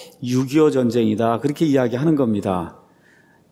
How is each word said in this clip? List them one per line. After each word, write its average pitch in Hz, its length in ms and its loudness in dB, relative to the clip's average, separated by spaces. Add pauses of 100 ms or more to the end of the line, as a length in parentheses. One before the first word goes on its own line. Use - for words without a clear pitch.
(220)
육이오 131 480 2
전쟁이다, 113 720 0
그렇게 147 260 -2
이야기하는 135 500 0
겁니다. 98 600 -2 (720)